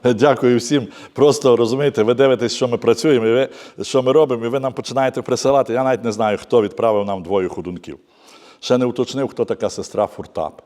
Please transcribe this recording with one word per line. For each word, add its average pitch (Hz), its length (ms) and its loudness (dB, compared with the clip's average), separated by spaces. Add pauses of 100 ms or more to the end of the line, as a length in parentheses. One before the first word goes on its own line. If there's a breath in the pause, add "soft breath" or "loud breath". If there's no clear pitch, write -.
Е, 123 100 4
дякую 123 440 4
всім. 127 300 -2 (240 loud breath)
Просто, 135 440 4
розумієте, 120 460 0
ви 117 120 2
дивитесь, 120 400 2
що 127 140 -2
ми 120 80 -2
працюємо, 117 500 2
і 113 60 2
ви, 131 160 2 (340 loud breath)
що 131 200 0
ми 127 100 2
робимо, 131 320 2
і 120 40 -2
ви 131 120 -2
нам 131 120 -4
починаєте 127 500 -4
присилати. 135 500 0
Я 131 120 -2
навіть 120 200 -2
не 113 80 -2
знаю, 104 300 -2
хто 117 200 2
відправив 104 440 0
нам 98 160 -6
двоє 92 260 -2
ходунків. 87 500 -12 (640 soft breath)
Ще 127 180 0
не 127 80 0
уточнив, 127 420 -4
хто - 160 -4
така 101 260 -4
сестра 101 360 -4
Фуртап. - 600 -10